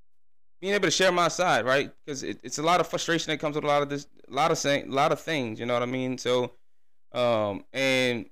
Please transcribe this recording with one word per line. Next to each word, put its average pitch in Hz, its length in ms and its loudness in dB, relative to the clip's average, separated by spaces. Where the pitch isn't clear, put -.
being 196 140 -2
able 190 140 2
to - 20 2
share 185 200 4
my 175 180 4
side, 156 360 2
right? 131 260 0
'Cause 139 160 -10
it, - 200 -6
it's - 160 -10
a 151 40 -4
lot 170 180 4
of 160 60 0
frustration 165 440 -2
that 151 80 -2
comes 151 160 -4
with 147 100 -4
a - 20 -2
lot 147 140 4
of 143 80 -2
this, 143 180 -6
a - 40 -16
lot 147 180 2
of 156 80 0
saying, 143 320 0
a 120 40 -4
lot 147 160 4
of 147 100 -2
things, 127 380 -4
you 120 60 -8
know 120 80 -2
what 120 100 2
I 120 40 -2
mean? 127 320 -4
So, 123 340 0
um, 110 600 0
and 127 580 0